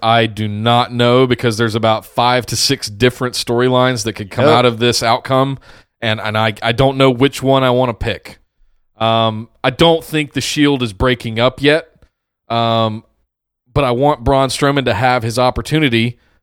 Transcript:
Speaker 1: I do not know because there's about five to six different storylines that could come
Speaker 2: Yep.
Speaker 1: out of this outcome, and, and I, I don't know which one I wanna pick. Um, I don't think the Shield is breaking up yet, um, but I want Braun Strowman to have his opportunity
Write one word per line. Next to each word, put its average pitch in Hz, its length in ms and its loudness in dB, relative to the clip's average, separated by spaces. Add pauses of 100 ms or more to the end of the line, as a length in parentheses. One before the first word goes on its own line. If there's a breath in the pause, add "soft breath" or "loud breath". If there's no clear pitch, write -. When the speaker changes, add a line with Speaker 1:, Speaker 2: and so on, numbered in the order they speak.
Speaker 1:
I 113 260 2
do 107 200 -6
not 117 460 0
know 123 340 2
because 120 300 -2
there's 113 180 -2
about 110 300 0
five 123 420 0
to - 80 -6
six - 340 -2
different 123 460 0
storylines 127 720 0
that 110 80 -4
could 101 180 -12
come 123 140 0
Speaker 2:
Yep. 151 80 4
Speaker 1:
out 123 120 4
of 113 140 0
this 120 240 0
outcome, 131 560 0 (400 soft breath)
and, 110 220 -4
and 107 160 -4
I, 110 240 0
I 117 100 -2
don't 135 260 0
know 135 140 4
which 131 320 0
one 135 200 2
I 127 80 2
wanna 123 240 0
pick. - 420 -8 (600)
Um, 113 520 0 (140)
I 135 80 0
don't 165 320 2
think 151 300 -6
the 131 80 -4
Shield 143 420 0
is 107 100 -6
breaking 120 460 -2
up 127 220 0
yet, 147 280 2 (600)
um, 113 540 0 (720)
but 147 100 0
I 123 80 0
want 131 320 0
Braun 135 260 2
Strowman 139 360 0
to 120 80 0
have 123 300 0
his 113 160 -4
opportunity 120 800 0 (260)